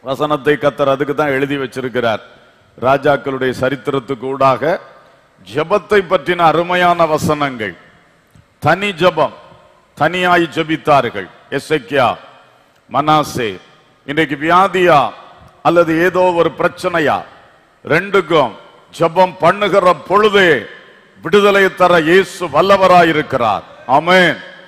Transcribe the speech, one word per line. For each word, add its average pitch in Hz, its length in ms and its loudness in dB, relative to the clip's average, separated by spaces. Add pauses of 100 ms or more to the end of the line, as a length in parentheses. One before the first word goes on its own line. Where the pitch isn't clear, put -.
வசனத்தை 147 540 -2
கர்த்தர் 139 320 0
அதுக்கு 139 220 -4
தான் 147 200 -2
எழுதி 139 260 -2
வச்சிருக்கிறார். 123 600 -4 (560)
ராஜாக்களுடைய 131 760 0 (100)
சரித்திரத்துக்கு 131 680 -6
ஊடாக 135 300 0 (920)
ஜெபத்தை 196 460 -2 (120)
பற்றின 175 380 -2
அருமையான 175 640 0
வசனங்கள். 135 600 -4 (920)
தனி 190 240 0 (100)
ஜெபம், 160 340 0 (680)
தனியாய் 175 540 0
ஜெபித்தார்கள். 135 760 -2 (300)
எசேக்கியா, 135 500 -2 (880)
மனாசே. 143 560 0 (600)
இன்றைக்கு 147 360 -4
வியாதியா 175 520 2 (680)
அல்லது 170 240 2 (140)
ஏதோ 185 180 0 (160)
ஒரு 165 200 0
பிரச்சனையா, 165 580 -2 (680)
ரெண்டுக்கும் 160 680 0 (440)
ஜெபம் 165 460 0
பண்ணுகிற 190 420 2 (220)
பொழுதே 196 420 2 (720)
விடுதலை 196 400 4 (180)
தர 175 100 4 (160)
இயேசு 180 340 0 (140)
வல்லவராயிருக்கிறார். 165 1080 2 (340)
ஆமென். 170 380 2 (320)